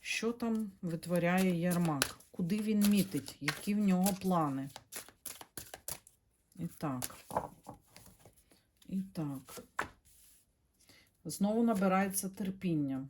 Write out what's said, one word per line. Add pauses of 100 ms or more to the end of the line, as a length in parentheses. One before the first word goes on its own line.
що
там (100)
витворяє
Єрмак, (120)
куди
він
мітить,
які
в
нього
плани. (1900)
І
так. (1700)
І (160)
так. (1700)
Знову
набирається
терпіння.